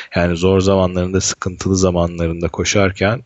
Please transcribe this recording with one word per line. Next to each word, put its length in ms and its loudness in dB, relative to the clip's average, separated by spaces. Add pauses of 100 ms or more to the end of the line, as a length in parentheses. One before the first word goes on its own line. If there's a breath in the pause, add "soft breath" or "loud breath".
(140 loud breath)
Yani 220 2
zor 240 4
zamanlarında, 600 0
sıkıntılı 560 -4
zamanlarında 720 0
koşarken 760 -2